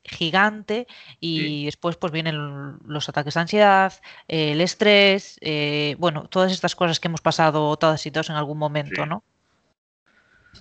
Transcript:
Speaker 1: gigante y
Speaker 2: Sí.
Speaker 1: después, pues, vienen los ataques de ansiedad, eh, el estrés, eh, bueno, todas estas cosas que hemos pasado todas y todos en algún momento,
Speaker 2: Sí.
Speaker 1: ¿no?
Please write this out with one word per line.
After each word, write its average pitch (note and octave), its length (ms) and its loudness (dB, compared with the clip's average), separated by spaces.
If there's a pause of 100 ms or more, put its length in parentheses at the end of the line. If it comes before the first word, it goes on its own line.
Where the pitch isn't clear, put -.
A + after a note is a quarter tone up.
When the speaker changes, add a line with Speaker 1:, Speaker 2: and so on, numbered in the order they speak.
Speaker 1:
gigante G#3 840 0 (340)
y E3 200 -2
Speaker 2:
Sí. D3 260 -2
Speaker 1:
después, E3+ 300 -4
pues, E3+ 160 -4
vienen D3 720 -6
los D3 220 -6
ataques D3 260 -4
de E3 60 2
ansiedad, F#3+ 520 4 (360)
eh, D#3 240 0
el D3+ 80 0
estrés, G3+ 800 4
eh, D3 580 -2
bueno, D#3+ 300 -2
todas F#3 240 2
estas F3 240 -2
cosas E3+ 240 0
que F3 80 -4
hemos E3 140 -6
pasado D3+ 540 2
todas D#3 300 2
y D3 60 -10
todos D#3 180 -4
en D#3 60 -4
algún D3+ 220 -4
momento, D3 440 -4
Speaker 2:
Sí. D3+ 60 -4
Speaker 1:
¿no? F#3 160 -6 (1400)